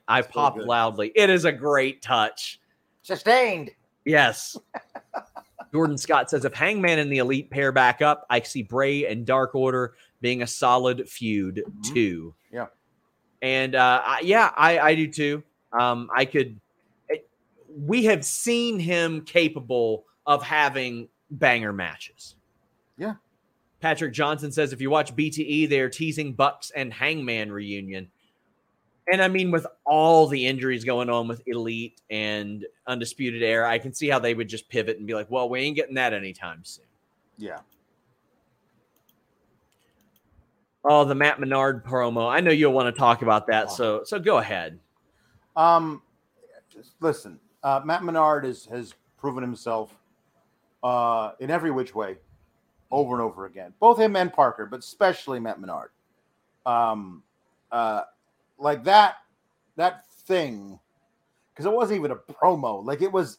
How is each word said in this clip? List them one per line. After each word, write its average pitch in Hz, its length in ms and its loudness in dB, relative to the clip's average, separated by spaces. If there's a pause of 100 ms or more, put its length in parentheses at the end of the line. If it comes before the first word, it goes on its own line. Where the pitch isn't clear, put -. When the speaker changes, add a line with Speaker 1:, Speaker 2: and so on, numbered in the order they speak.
Speaker 1:
I 120 140 2
Speaker 2:
So - 80 -6
Speaker 1:
pop 143 280 0
Speaker 2:
good. 107 80 -8
Speaker 1:
loudly. 110 480 0
It 208 160 6
is 180 160 4
a 165 60 2
great 135 500 0
touch. - 580 -2 (440)
Speaker 2:
Sustained. 208 640 0 (340)
Speaker 1:
Yes. 143 540 2 (560)
Speaker 2:
<laughs> - 580 -16
Speaker 1:
Jordan 151 280 0
Scott 143 320 2
says, 139 120 0
"If 131 120 -4
Hangman 180 420 0
and 147 140 0
the 139 80 0
Elite 135 320 -2
pair 139 200 0
back 127 300 4
up, 147 300 2
I 120 100 2
see 123 220 -8
Bray 139 420 -2
and 110 220 -6
Dark 131 260 2
Order 127 400 0 (280)
being 123 200 -2
a 120 60 -4
solid 127 600 2
feud 101 500 -4
Speaker 2:
Mm-hmm. 110 360 -10
Speaker 1:
too." 87 400 -2 (180)
Speaker 2:
Yeah. 117 140 -10 (800)
Speaker 1:
And, 131 320 -2
uh, 127 280 4
I, 127 200 -2
yeah, 175 340 4
I, 160 220 6
I 156 160 6
do 160 120 0
too. 147 360 -4 (280)
Um, 120 400 0
I 131 140 2
could, 127 340 -2 (480)
it, 156 220 -6 (400)
we 156 360 0
have 190 200 2
seen 240 540 -2
him 170 420 -2
capable 127 840 0 (200)
of 147 160 2
having 131 680 -2 (200)
banger 120 420 2
matches. - 640 -10 (640)
Speaker 2:
Yeah. 208 160 -8 (680)
Speaker 1:
Patrick 156 320 -4
Johnson 147 400 -4
says, 143 220 -2
"If 127 80 -12
you 135 80 -4
watch 147 260 0
B 151 140 0
T 156 140 -6
E, 147 240 0
they're 135 200 2
teasing 151 460 -6
Bucks 135 380 0
and 135 200 -8
Hangman 120 600 -4
reunion." 98 580 -10 (1000)
And 190 100 2
I 185 60 4
mean, 190 240 0
with 160 160 0 (180)
all 160 420 6
the 135 200 -2
injuries 131 360 -2
going 123 280 -2
on 120 160 0
with 117 180 -8
Elite 117 640 -6
and 107 560 -6 (220)
Undisputed 120 560 -6
Era, 113 260 2
I 113 80 0
can 120 160 -12
see 147 160 -6
how 135 80 2
they 120 160 -2
would 113 160 -6
just 110 180 -14
pivot 113 300 -4
and 104 80 -14
be 110 80 -6
like, 107 160 -6
"Well, 127 180 -2
we 123 120 -4
ain't 143 160 -4
getting 143 180 -4
that 127 180 -2
anytime 92 540 -10
soon." - 200 -20 (520)
Speaker 2:
Yeah. 90 220 -14 (3250)
Speaker 1:
Oh, 147 220 8
the 139 100 0
Matt 147 240 2
Menard 135 460 0
promo. 120 460 0
I 147 80 2
know 175 120 4
you'll 147 220 4
wanna 127 180 2
talk 120 300 4
about 107 260 2
that, 110 220 2
Speaker 2:
Oh. - 40 -10
Speaker 1:
so, 110 320 -2
so 208 140 -6
go 180 180 2
ahead. 90 420 -6 (760)
Speaker 2:
Um, 160 460 2 (1000)
listen, 123 380 -4 (240)
uh, 135 200 0
Matt 170 200 -2
Menard 156 420 2
is, 127 220 -8
has 120 260 -12 (240)
proven 131 260 -6
himself, 113 540 -6 (840)
uh, 117 560 0
in 131 120 -8
every 160 200 -2
which 131 220 -4
way 98 240 -6 (720)
over 131 240 0
and 120 80 -2
over 98 260 -6
again. 92 320 -18
Both 226 200 6
him 220 160 4
and 185 160 0
Parker, 117 340 2
but 110 140 -12
especially 139 640 -2
Matt 113 180 -8
Menard. 85 300 -12 (760)
Um, 110 580 -2 (480)
uh, 110 320 -2 (540)
like 143 280 -2
that, 196 300 8 (600)
that 175 300 -2 (200)
thing, 110 540 -4 (720)
'cause 147 120 -6
it 202 80 0
wasn't 214 260 0
even 143 120 -2
a 120 40 -6
promo. 131 720 0
Like, 139 160 -4
it 190 100 0
was, 175 280 0